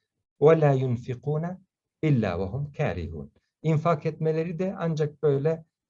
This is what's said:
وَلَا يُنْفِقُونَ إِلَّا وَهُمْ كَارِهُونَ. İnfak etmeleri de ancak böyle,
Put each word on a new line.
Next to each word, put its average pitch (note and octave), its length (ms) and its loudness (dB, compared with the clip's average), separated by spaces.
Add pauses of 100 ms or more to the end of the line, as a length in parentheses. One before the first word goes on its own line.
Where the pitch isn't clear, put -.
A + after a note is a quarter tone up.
(400)
وَلَا D3 360 6
يُنْفِقُونَ C3 840 -4 (460)
إِلَّا A#2 280 2
وَهُمْ G2 420 -4
كَارِهُونَ. E2 560 -4 (320)
İnfak D#3+ 440 0
etmeleri D#3+ 540 -2
de F#3 180 -4
ancak D#3 460 -2
böyle, D3 420 0 (240)